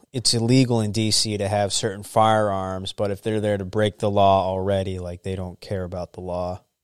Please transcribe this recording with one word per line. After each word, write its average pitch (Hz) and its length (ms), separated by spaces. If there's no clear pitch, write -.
it's 127 200
illegal 120 480
in 104 100
D 110 200
C 104 260
to 101 100
have 101 260
certain 104 300
firearms, 101 920
but 101 180
if 98 100
they're 110 200
there 104 160
to 98 80
break 107 340
the 107 120
law 98 360
already, 95 520
like, 90 240
they 95 120
don't 90 260
care 95 220
about 87 300
the - 80
law," 90 400